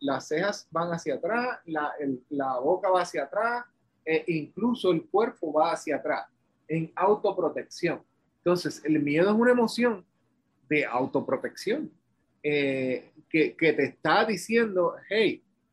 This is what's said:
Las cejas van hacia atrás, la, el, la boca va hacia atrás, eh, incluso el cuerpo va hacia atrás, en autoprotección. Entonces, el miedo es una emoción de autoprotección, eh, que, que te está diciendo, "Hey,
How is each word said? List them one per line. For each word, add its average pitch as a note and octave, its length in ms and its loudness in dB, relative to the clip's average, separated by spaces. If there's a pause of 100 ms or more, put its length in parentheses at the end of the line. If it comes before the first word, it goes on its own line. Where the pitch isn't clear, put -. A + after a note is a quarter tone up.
Las C3+ 280 -4
cejas G3 420 -4
van E3+ 220 -2
hacia D#3+ 220 -4
atrás, A3+ 520 -4
la, D3+ 320 -4
el, C#3 220 -4 (100)
la C3+ 280 -2
boca F#3 320 0
va F3+ 120 4
hacia E3 220 -4
atrás, A#3 400 -2 (400)
eh, D#3 240 0
incluso F3+ 640 0
el E3 120 0
cuerpo G3 480 -2
va D#3+ 200 2
hacia D#3 240 -4
atrás, A#2+ 300 -4 (420)
en E3 260 -4
autoprotección. F3+ 1080 0 (360)
Entonces, F3 460 -2
el D3+ 160 2
miedo D3+ 300 2
es G#3+ 60 4
una A#3+ 160 6
emoción A#3 520 2 (640)
de D3 160 2
autoprotección, C3+ 1080 -2 (520)
eh, C3+ 680 -2 (160)
que, D#3 260 2
que D#3+ 180 4
te D3 120 2
está D#3+ 400 2
diciendo, G#3+ 720 0 (120)
"Hey, G3+ 340 2 (300)